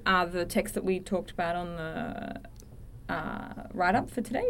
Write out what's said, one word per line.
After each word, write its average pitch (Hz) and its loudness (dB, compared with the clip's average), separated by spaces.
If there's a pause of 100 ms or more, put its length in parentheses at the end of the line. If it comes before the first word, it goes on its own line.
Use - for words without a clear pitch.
uh, 185 8
the 175 0
text 196 2
that 196 0
we 190 4
talked 185 -2
about 175 0
on 175 -4
the - -4 (680)
uh, - -4
write-up 196 4
for - -4
today? 233 -2